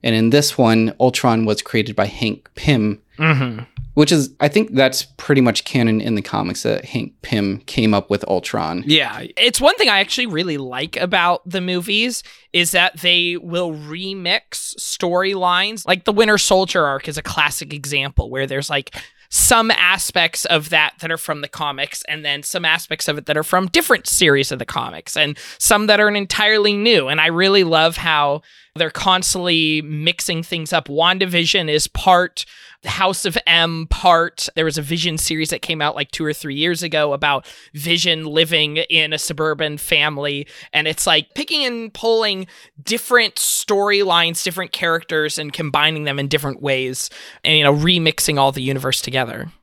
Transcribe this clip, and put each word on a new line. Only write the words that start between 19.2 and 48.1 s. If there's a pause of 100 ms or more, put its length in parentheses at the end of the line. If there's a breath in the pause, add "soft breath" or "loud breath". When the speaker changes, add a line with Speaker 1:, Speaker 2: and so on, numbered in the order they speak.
Speaker 2:
some
aspects
of
that
that
are
from
the
comics,
and
then
some
aspects
of
it
that
are
from
different
series
of
the
comics,
and (200 loud breath)
some
that
are
entirely
new.
And
I
really
love
how (320 soft breath)
they're
constantly
mixing
things
up.
WandaVision
is
part (420 loud breath)
House
of
M,
part, (100)
there
was
a
Vision
series
that
came
out,
like,
two
or
three
years
ago
about (260 loud breath)
Vision
living
in
a
suburban
family. (240 loud breath)
And
it's,
like,
picking
and
pulling (360 loud breath)
different
storylines,
different
characters,
and
combining
them
in
different
ways, (340 loud breath)
and,
you
know,
remixing